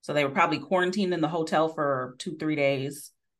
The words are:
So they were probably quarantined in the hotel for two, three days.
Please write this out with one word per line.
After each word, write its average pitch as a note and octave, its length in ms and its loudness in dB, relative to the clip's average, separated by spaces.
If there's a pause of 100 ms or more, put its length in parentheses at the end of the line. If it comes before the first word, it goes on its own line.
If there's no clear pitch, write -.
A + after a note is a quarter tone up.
So - 120 -8
they D3 120 2
were C#3 60 -2
probably D#3+ 280 2
quarantined F#3 540 0
in D#3+ 80 0
the D#3 60 2
hotel D#3+ 420 0
for C3+ 500 -2
two, E3 180 -8
three D#3 180 -2
days. C#3 560 -2 (280)